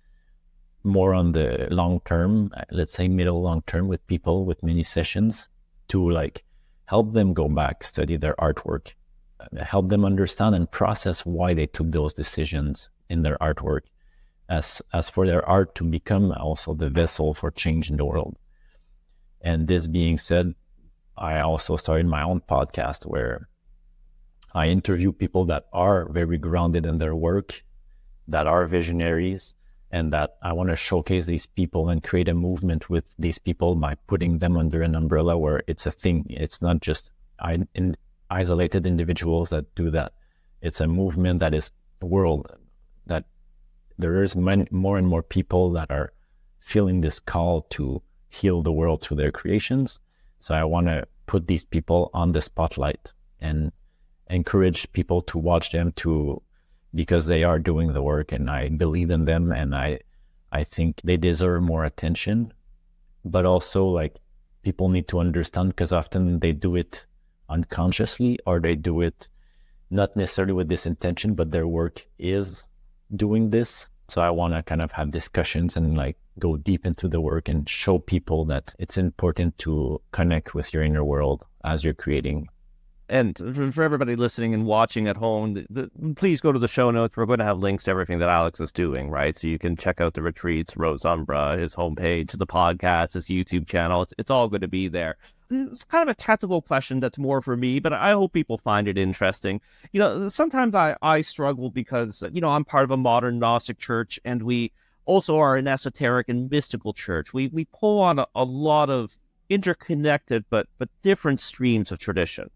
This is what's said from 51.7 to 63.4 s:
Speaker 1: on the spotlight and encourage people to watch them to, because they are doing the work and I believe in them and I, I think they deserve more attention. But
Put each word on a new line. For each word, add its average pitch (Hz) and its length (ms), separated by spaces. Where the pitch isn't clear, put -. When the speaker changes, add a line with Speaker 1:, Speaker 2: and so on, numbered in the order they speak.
Speaker 1:
on 87 200
the 82 100
spotlight - 720
and 78 320
encourage 90 640
people 87 280
to - 160
watch 82 360
them 85 200
to, 76 480
because 80 320
they 82 180
are 85 140
doing 80 340
the 69 100
work 73 300
and 65 160
I 71 200
believe 82 420
in 80 160
them 82 260
and 69 220
I, 67 240
I 76 120
think - 400
they 87 140
deserve 87 440
more 82 220
attention. 101 720
But 90 180